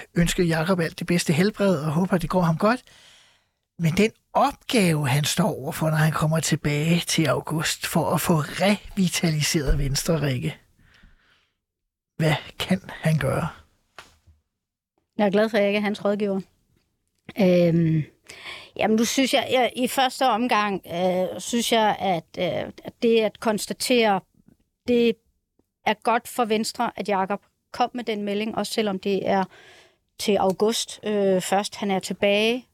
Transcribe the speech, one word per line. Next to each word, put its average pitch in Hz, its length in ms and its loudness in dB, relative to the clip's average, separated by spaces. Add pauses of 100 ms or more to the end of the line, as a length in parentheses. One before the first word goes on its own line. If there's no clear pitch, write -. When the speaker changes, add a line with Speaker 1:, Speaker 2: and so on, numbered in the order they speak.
(160)
Speaker 1:
ønske 170 280 2
Jakob 165 360 0
alt 160 200 -4
det 170 80 -8
bedste 175 260 0
helbred 196 460 2
og 156 120 -2
håber, 175 220 0
at - 80 2
det 160 80 -6
går 185 120 2
ham 165 160 2
godt. 220 240 0 (960)
Men 165 180 2
den 214 140 4 (220)
opgave, 185 760 2
han 143 160 2
står 170 260 0 (120)
overfor, 160 280 -4
når 156 80 0
han 156 140 4
kommer 156 280 0
tilbage 156 680 0
til - 180 2
august 147 640 -2
for 143 220 0
at 170 120 0
få - 160 0
revitaliseret 156 1400 0
Venstre, 143 420 0
Rikke, 143 360 -2 (1600)
hvad 156 180 2 (240)
kan - 280 0
han 160 300 0
gøre? 156 300 -2 (1700)
Speaker 2:
Jeg 208 80 2
er 196 60 2
glad 208 180 2
for, 220 80 -2
at 202 60 2
jeg 202 60 2
ikke 202 80 0
er 208 60 -2
hans 208 220 -4
rådgiver. 202 340 0 (1000)
Øhm, 170 640 4 (720)
jamen, 220 200 2
nu 233 80 2
synes 262 280 0
jeg, 220 180 0
jeg, 247 240 2
i 247 120 -2
første 262 400 0
omgang, 208 540 0 (120)
øh, 185 320 0 (140)
synes - 320 -2
jeg, 220 280 2
at, 180 240 -2 (160)
øh, 139 320 -4 (120)
at 196 180 -14
det 226 180 4
at 214 200 -2
konstatere, 214 840 0 (680)
det 233 280 4 (680)
er 214 80 0 (100)
godt 240 240 0
for - 180 -2
Venstre, 220 500 -2
at 208 140 -8
Jakob 196 320 -2 (320)
kom 247 200 -2
med 240 100 -8
den 214 200 -6
melding, 208 340 -4
også 202 160 -4
selvom 208 260 -2
det 196 300 -2
er 196 140 2 (760)
til 202 160 0
august, 196 680 0
øh, 196 380 0
først, 196 340 -2
han 202 160 -4
er 190 80 0
tilbage, 208 760 0